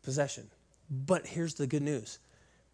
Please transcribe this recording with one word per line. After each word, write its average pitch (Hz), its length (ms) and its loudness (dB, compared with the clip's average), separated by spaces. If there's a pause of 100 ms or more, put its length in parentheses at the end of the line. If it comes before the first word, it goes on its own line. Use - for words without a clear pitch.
possession. 135 480 -2 (400)
But 139 360 2
here's 170 280 -2
the 143 120 0
good 143 160 2
news. 143 360 -2 (560)